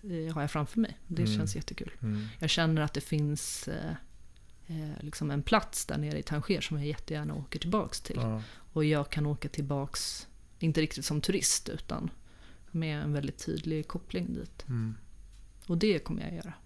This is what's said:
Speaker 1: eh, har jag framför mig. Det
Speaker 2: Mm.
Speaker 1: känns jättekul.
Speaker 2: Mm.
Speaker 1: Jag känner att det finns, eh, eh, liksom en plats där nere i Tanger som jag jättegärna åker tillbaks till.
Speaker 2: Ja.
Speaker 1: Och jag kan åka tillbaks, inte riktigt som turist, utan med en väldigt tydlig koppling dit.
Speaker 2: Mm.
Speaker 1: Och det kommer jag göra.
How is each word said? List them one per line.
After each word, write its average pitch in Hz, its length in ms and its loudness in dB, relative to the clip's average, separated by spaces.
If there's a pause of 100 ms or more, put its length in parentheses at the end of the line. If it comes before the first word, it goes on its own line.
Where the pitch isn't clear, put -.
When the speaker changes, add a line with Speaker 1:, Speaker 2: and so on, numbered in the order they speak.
Speaker 1:
eh, 165 320 -2
har 151 60 0
jag 147 100 2
framför 151 300 2
mig. - 260 2
Det 160 160 2
Speaker 2:
Mm. 107 160 6
Speaker 1:
känns 104 180 2
jättekul. - 340 -4 (120)
Speaker 2:
Mm. 107 240 0 (120)
Speaker 1:
Jag 156 120 2
känner 160 320 6
att 147 120 0
det 143 60 2
finns, - 680 0
eh, - 220 -4 (760)
eh, 156 240 -4 (100)
liksom 147 300 -2
en 143 120 2
plats - 440 4
där 143 120 0
nere 151 200 0
i - 40 -2
Tanger - 380 2
som - 160 -2
jag 143 100 0
jättegärna 151 480 -2
åker 147 240 -6
tillbaks 180 420 0
till. - 220 -6
Speaker 2:
Ja. 110 200 2 (300)
Speaker 1:
Och 156 120 4
jag 151 260 4
kan 151 160 0
åka 147 220 0
tillbaks, - 800 -2 (320)
inte 160 220 4
riktigt - 240 0
som 151 160 2
turist, - 480 2
utan - 420 -4 (600)
med 156 320 0
en 151 100 0
väldigt 143 340 -2
tydlig 156 420 0
koppling 180 460 -2
dit. - 340 -8
Speaker 2:
Mm. 113 260 0 (720)
Speaker 1:
Och 170 120 2
det 196 200 6
kommer - 240 -4
jag 170 120 -4
göra. 165 180 -8 (140)